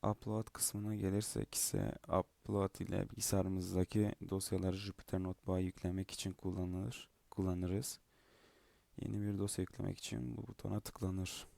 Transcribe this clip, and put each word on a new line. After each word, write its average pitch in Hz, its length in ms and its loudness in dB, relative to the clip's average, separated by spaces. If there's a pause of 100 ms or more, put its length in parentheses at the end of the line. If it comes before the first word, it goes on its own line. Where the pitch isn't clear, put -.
(100)
Upload 107 420 -2
kısmına 104 420 -2
gelirsek 101 600 0
ise, - 380 2 (160)
upload 95 720 2
ile 95 300 0
bilgisayarımızdaki 95 1040 2 (160)
dosyaları 95 460 0
Jupyter 95 460 -4
Notebook'a 92 360 0
yüklemek 92 520 0
için - 220 -4
kullanılır, 92 760 -2 (220)
kullanırız. 92 680 0 (1040)
Yeni 104 180 -2
bir 104 180 0
dosya 98 240 0
yüklemek 95 360 -4
için 117 380 -4
bu - 100 -8
butona 101 340 -4
tıklanır. - 680 -4 (120)